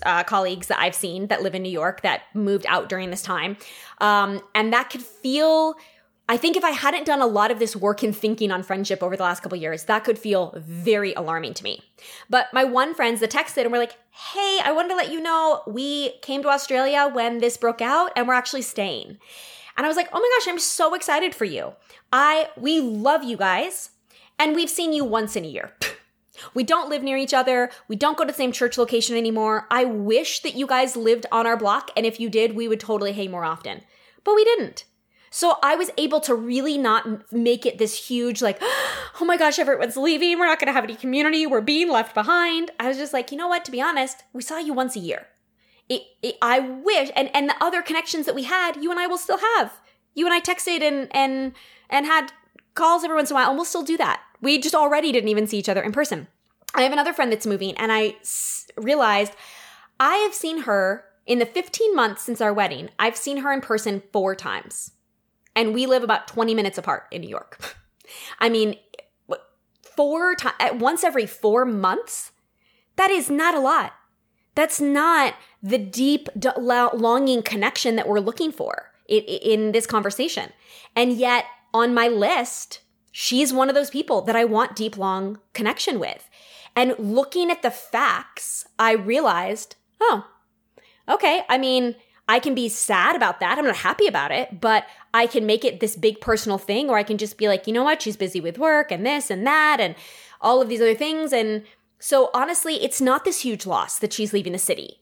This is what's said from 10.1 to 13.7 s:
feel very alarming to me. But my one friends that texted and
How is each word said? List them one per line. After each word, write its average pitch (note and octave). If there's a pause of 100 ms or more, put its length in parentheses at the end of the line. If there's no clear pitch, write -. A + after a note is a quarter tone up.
feel G3
very F3
alarming D#3+
to -
me. - (480)
But B3
my C4
one C4
friends A#3
that A3
texted D4
and A#3